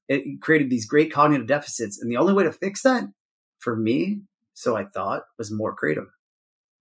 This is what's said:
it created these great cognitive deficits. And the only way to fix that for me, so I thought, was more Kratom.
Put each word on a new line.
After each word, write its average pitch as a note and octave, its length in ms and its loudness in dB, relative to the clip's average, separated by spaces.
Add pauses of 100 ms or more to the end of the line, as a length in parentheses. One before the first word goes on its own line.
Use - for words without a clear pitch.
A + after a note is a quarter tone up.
it C#3 320 -4
created D3+ 300 2
these A#2 160 -2
great D#3 260 2
cognitive C#3+ 360 4
deficits. B2 520 -4
And A#2 80 -6
the A#2 100 -2
only F3 140 4
way G3 120 4
to D3+ 80 0
fix - 300 -6
that B3 220 2 (540)
for A#2+ 160 -4
me, D3+ 480 0 (320)
so A#2+ 220 -2
I G2 80 -4
thought, G2+ 400 -6 (140)
was G#2+ 120 -8
more G#2+ 240 -4
Kratom. - 320 -2 (760)